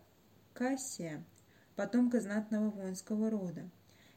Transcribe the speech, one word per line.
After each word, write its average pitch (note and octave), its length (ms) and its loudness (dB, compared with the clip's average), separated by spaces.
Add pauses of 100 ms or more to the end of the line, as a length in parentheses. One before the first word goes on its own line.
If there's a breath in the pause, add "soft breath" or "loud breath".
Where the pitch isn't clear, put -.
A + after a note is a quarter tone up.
(520)
Кассия, F3 720 -4 (500 soft breath)
потомка A#3+ 460 4
знатного G#3+ 500 0
воинского G3+ 600 -2
рода. F3+ 320 -2 (540 soft breath)